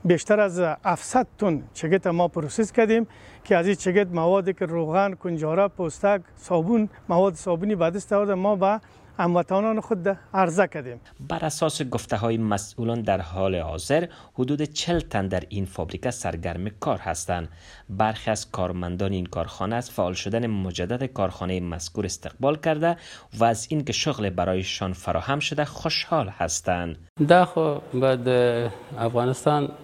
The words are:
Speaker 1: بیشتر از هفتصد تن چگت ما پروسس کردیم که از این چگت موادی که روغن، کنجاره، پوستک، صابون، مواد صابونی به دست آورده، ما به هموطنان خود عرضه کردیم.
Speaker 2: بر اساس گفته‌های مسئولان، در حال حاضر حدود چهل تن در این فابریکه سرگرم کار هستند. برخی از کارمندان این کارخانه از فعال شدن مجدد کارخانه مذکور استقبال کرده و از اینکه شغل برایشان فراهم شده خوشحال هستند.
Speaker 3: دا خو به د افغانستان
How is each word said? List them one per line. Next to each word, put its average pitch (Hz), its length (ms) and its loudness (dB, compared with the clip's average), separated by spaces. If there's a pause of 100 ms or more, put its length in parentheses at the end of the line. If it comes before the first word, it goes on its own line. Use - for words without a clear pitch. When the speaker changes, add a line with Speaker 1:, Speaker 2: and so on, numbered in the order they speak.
Speaker 1:
بیشتر 180 340 4
از 185 200 2
هفتصد 165 680 0 (100)
تن 160 260 0 (100)
چگت 175 340 0
ما 175 200 2
پروسس 165 440 -2
کردیم 226 360 4 (360)
که 190 140 4
از 170 100 2
این 202 80 4
چگت 185 320 2
موادی 180 460 2
که 185 120 -2
روغن، 170 480 0
کنجاره، 170 540 0
پوستک، 190 540 0 (140)
صابون، 196 540 2 (200)
مواد 185 240 4
صابونی 185 420 -2
به 165 140 2
دست 196 240 -4
آورده، 202 200 2
ما 196 220 2
به 196 240 2 (380)
هموطنان 190 640 2
خود 185 360 -2 (160)
عرضه 185 340 4
کردیم. 127 320 -10 (300)
Speaker 2:
بر 165 160 -2
اساس 156 360 0
گفته‌های 117 560 -2
مسئولان، 113 640 -2
در 98 200 2
حال 92 340 -2
حاضر 87 520 -2 (260)
حدود 139 280 -2
چهل 165 380 -2
تن 98 280 -2
در 92 220 -2
این 98 160 -4
فابریکه 90 460 -6
سرگرم 87 580 -6 (100)
کار 120 180 -2
هستند. 85 520 -6 (400)
برخی 110 420 -2
از - 200 -4
کارمندان 90 600 -2
این 92 140 -2
کارخانه 92 500 -4
از 123 160 -4
فعال 92 220 0
شدن 113 340 -2
مجدد 95 560 -2
کارخانه 92 560 -4
مذکور 87 460 -6
استقبال 135 520 -2
کرده 165 400 0 (420)
و 113 40 6
از 117 260 2
اینکه 147 240 -2
شغل 110 360 -2
برایشان 92 640 -2
فراهم 90 460 -2
شده 147 260 -2
خوشحال 151 640 -2
هستند. 87 680 -4 (300)
Speaker 3:
دا 180 180 8
خو 156 300 0 (180)
به 131 220 4
د 123 140 -2 (680)
افغانستان 123 720 2 (140)